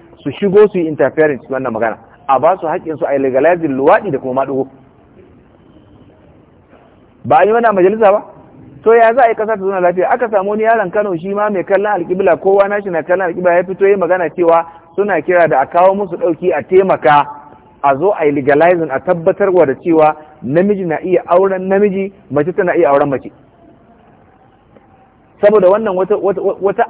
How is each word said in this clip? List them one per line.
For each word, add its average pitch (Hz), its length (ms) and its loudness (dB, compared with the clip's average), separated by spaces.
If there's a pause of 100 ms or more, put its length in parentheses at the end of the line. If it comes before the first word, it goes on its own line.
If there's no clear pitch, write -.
(240)
su 143 80 -6
shigo 202 400 4
su 196 80 -6
yi 165 80 -2
interference 147 560 0
cikin - 120 -12
wannan 131 180 -6
magana. 110 240 -4 (300)
A 135 120 2
ba 170 200 2
su 175 60 -8
haƙƙinsu 160 400 -6
a 151 140 -2
legalizing 139 580 0
luwaɗi 185 340 2
da 139 80 -4
kuma 127 260 -4
maɗugo. 135 220 -6 (2500)
Ba 180 140 2
a 185 60 4
yi 208 80 2
mana 233 200 2
majalisa 196 380 2
ba? 302 120 -2 (600)
To 220 120 4
ya 226 180 4
za 254 100 0
a 233 60 4
yi 220 60 -2
ƙasa 220 180 -4
ta 214 40 -2
zauna 190 220 -4
lafiya? 180 300 0
Aka 240 200 -2
samu 202 200 -2
wani 214 140 -2
yaron 220 280 0
Kano 208 260 -2
shi 185 160 -10
ma 208 160 -4
mai 190 140 -4
kallon 196 280 -2 (100)
alƙibla, 180 400 0
kowa 196 260 2
nashi 202 220 -6
na 170 140 -4
kallon 180 260 -2
alƙibla, 180 260 0
ya 180 80 2
fito 185 240 -2
ya 202 100 2
magana 180 320 -2
cewa 165 360 2 (300)
suna 190 260 -2
kira 175 260 2
da 147 140 0
a 139 60 -2
kawo 185 280 2
musu 190 220 -8
ɗauki 175 340 -2
a 147 120 -4
taimaka, 160 600 2 (580)
a 139 140 2
zo 175 200 0
a 160 80 -2
yi 147 60 2
legalizing, 151 580 2
a 131 100 -6
tabbatar 185 540 -2
wa 175 120 4
da 135 100 0
cewa 156 400 2 (280)
namiji 185 420 -2
na 156 160 -4
iya 175 260 -2
auren 185 420 0
namiji, 196 420 0 (200)
mace 147 240 -2
tana 175 200 -2
iya 160 140 2
auren 143 200 2
mace. 131 220 -6 (2000)
Saboda 208 280 4
wannan 208 260 0
wata, 185 220 -2
wata, 190 240 -4
wata 190 480 -2